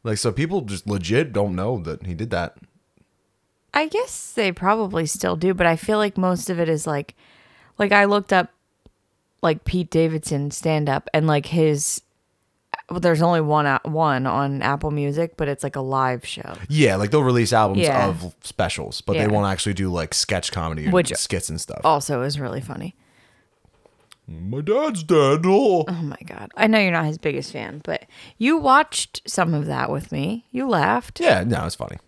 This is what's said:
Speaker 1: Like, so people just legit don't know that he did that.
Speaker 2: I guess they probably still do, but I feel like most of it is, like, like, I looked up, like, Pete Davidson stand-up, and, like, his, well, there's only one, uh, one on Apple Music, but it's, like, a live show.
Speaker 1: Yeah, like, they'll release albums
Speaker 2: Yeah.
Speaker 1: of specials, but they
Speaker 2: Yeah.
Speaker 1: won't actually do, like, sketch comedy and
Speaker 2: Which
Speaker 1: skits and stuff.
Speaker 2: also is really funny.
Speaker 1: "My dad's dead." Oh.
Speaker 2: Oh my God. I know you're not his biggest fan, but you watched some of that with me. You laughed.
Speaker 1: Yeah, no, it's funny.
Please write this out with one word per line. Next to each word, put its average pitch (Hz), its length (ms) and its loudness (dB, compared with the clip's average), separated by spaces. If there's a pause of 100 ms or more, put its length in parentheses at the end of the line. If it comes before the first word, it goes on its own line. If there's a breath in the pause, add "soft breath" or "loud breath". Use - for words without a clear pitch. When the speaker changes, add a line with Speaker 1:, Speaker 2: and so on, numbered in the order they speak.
Speaker 1:
Like, 110 140 -2
so 113 140 -2
people 160 300 -2
just 101 260 -8
legit 104 440 0
don't 101 220 0
know 104 280 -2
that 78 240 -8
he 90 80 -6
did 110 160 -8
that. 85 260 -4 (1160)
Speaker 2:
I 302 120 2
guess 466 460 -6
they 202 180 0
probably 185 560 0
still 180 300 -2
do, 180 180 0
but 180 120 2
I 165 100 4
feel 214 220 0
like 208 200 0
most 185 320 0
of 175 100 -2
it 160 80 2
is, 160 200 -2
like, 147 260 -4 (640 soft breath)
like, 202 140 2
I 202 140 8
looked 202 260 2
up, 180 180 4 (920)
like, 160 220 0
Pete 180 260 -2
Davidson 156 600 0
stand-up, 151 640 -2
and, 156 120 4
like, 147 200 2
his, 156 560 0 (880)
well, 175 100 -4
there's 165 220 4
only 170 180 4
one, 151 260 2
uh, 135 180 2
one 151 420 0
on 139 340 0
Apple 139 300 -2
Music, 147 480 -2
but 151 100 -2
it's, 139 140 -4
like, 143 140 -6
a 139 40 -4
live 131 460 -2
show. - 280 -12 (140)
Speaker 1:
Yeah, 135 280 4
like, 104 160 0
they'll 151 100 4
release 120 300 4
albums 104 340 4
Speaker 2:
Yeah. 104 220 2
Speaker 1:
of 87 340 -6
specials, - 580 -4
but 101 120 -4
they - 80 2
Speaker 2:
Yeah. 104 80 2
Speaker 1:
won't 104 180 2
actually 95 280 -2
do, 95 160 -2
like, 82 220 -4
sketch - 400 -2
comedy 80 320 -4
and 180 80 2
Speaker 2:
Which 180 220 2
Speaker 1:
skits - 340 -4
and 82 120 -6
stuff. - 240 -10
Speaker 2:
also 143 380 2
is 143 180 -4
really 123 200 -6
funny. - 340 -12 (1300 soft breath)
Speaker 1:
"My 95 320 -8
dad's 214 420 0
dead." 156 420 4
Oh. 190 440 4
Speaker 2:
Oh 185 40 -4 (100)
my 143 220 -8
God. - 320 -14
I 220 120 4
know 220 100 4
you're 190 140 2
not 165 140 0
his 156 120 -4
biggest 139 340 -4
fan, 127 320 -10
but - 200 -6 (340 loud breath)
you 277 180 2
watched 285 680 2
some 170 260 0
of 147 140 -2
that 135 240 -4
with 143 220 -6
me. 175 400 -4
You 254 160 -4
laughed. 226 520 0
Speaker 1:
Yeah, 214 240 4
no, 110 220 0
it's - 80 -6
funny. 90 220 -10 (120)